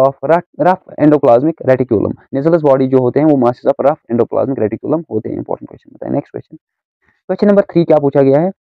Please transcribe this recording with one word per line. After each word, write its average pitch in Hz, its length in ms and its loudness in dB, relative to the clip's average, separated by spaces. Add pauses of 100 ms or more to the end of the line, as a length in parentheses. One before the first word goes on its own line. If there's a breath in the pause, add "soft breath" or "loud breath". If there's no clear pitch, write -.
of 135 120 2 (120)
rough, 170 420 -2
rough - 340 -2
endoplasmic 143 680 2
reticulum। 120 420 0 (220 soft breath)
Nasal 156 300 -2
body 135 240 2
जो 131 100 0
होते 127 220 0
हैं, 156 60 2
वो 156 60 4
masses 127 340 0
of 123 200 -2
rough 151 140 0 (120)
endoplasmic 117 460 -2
reticulum 113 520 -4
होते 110 180 -6
हैं। - 80 -8
इंपॉर्टेंट - 320 -10
क्वेश्चन - 240 -20
होता - 140 -16
है। - 60 -6
नेक्स्ट 139 200 -6
क्वेश्चन, - 240 -16 (720)
क्वेश्चन 190 200 -2
नंबर 202 160 4
थ्री 170 220 0
क्या 151 140 2
पूछा 143 240 2
गया 135 180 2
है? 185 120 -2 (120)